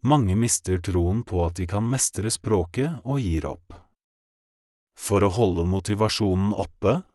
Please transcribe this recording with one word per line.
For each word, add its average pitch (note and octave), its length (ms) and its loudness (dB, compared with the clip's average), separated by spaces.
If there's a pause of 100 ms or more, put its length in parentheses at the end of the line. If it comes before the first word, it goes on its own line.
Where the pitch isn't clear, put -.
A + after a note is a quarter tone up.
Mange B2 320 4
mister F#2+ 480 0
troen F2+ 400 0
på F2 240 -2
at F2 160 -6
de F2 80 -4
kan G#2 160 -2
mestre A#2 480 -2
språket A2+ 720 -2
og C3+ 160 -2
gir E2 320 -2
opp. - 280 -18 (1160)
For G2+ 240 2
å G2 160 2
holde F2 320 2
motivasjonen G2+ 880 0
oppe G#2 460 0 (120)